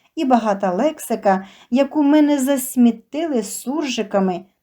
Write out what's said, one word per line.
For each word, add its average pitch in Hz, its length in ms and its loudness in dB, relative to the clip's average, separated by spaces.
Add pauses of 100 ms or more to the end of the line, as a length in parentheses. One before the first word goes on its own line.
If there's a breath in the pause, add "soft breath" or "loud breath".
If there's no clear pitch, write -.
(140 loud breath)
і 311 100 -4
багата 220 480 0
лексика, 208 720 -2 (240 loud breath)
яку 277 320 0
ми 294 200 4
не 294 160 2
засмітили 262 1040 0
суржиками 214 1000 -4 (180)